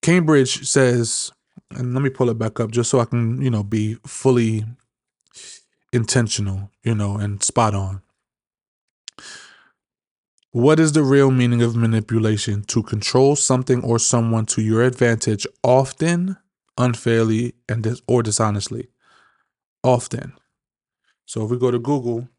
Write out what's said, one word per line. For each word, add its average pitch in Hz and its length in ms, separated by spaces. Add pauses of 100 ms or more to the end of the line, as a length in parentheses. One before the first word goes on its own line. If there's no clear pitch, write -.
Cambridge 156 640
says, 123 640 (400)
and 123 220
let 131 80
me 139 80
pull 127 200
it 113 80
back 110 220
up 110 120
just 117 180
so 131 100
I 117 60
can, 120 360
you 131 80
know, 107 140
be 107 320 (100)
fully 113 600 (1300)
intentional, 107 760 (120)
you 117 120
know, 101 220
and 101 260
spot 107 320
on. 95 260 (2500)
"What 143 280
is 160 140
the 156 100
real 139 280
meaning 120 300
of 117 140
manipulation? 110 880
To 107 200
control 131 520
something 127 480
or 117 160
someone 113 480
to - 140
your 110 220
advantage, 117 640 (160)
often 165 720 (400)
unfairly 117 760 (140)
and 110 140
dis-, 113 240
or 123 160
dishonestly." 107 680 (960)
Often. 120 500 (920)
So - 180
if 110 80
we 123 60
go 123 140
to 123 80
Google 123 600